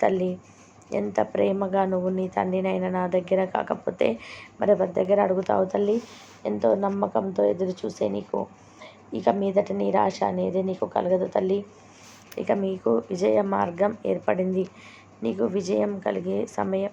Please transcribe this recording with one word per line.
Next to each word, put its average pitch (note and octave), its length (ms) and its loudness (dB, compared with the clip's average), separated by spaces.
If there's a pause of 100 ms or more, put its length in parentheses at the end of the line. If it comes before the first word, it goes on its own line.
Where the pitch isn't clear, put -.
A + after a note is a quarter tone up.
తల్లి. F#3 280 2 (680)
ఎంత G#3 200 -4 (140)
ప్రేమగా G3 480 0 (100)
నువ్వు F#3 180 0
నీ F#3 180 -2
తండ్రినైనా F#3 600 0
నా F#3 180 -2
దగ్గర F#3 380 0
కాకపోతే - 640 -2 (540)
మరెవరి F#3 360 4
దగ్గర G3 240 4
అడుగుతావు F#3+ 520 2
తల్లి? G3+ 220 2 (500)
ఎంతో G#3 300 2
నమ్మకంతో G3 680 0 (100)
ఎదురు F#3 300 -2
చూసే G3+ 240 -4 (100)
నీకు G3+ 240 -4 (760)
ఇక A3+ 160 0 (120)
మీదట G3 300 2 (100)
నిరాశ G3 420 2
అనేది F#3 400 0
నీకు F#3+ 220 -2 (100)
కలగదు F#3 400 2
తల్లి. G3 240 2 (800)
ఇక F3+ 120 -2 (140)
మీకు F#3+ 260 0 (200)
విజయ G#3 280 2 (160)
మార్గం G3+ 380 0 (120)
ఏర్పడింది. F#3 600 0 (580)
నీకు A3 220 0 (100)
విజయం G#3 440 0
కలిగే F#3+ 380 -2 (200)
సమయం G3 360 -2